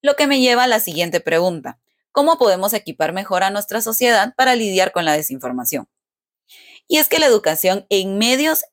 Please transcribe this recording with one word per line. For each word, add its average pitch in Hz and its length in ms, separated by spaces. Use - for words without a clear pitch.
lo 285 120
que 294 120
me 269 140
lleva 247 240
a 254 40
la 226 100
siguiente 170 420
pregunta. 165 600
¿Cómo 311 240
podemos 208 380
equipar 165 400
mejor 190 300
a 190 60
nuestra 202 300
sociedad 226 560
para 262 200
lidiar 185 360
con 170 140
la 151 80
desinformación? 127 760
Y 302 100
es 311 100
que 320 100
la 311 80
educación 196 600
en 196 300
medios 262 540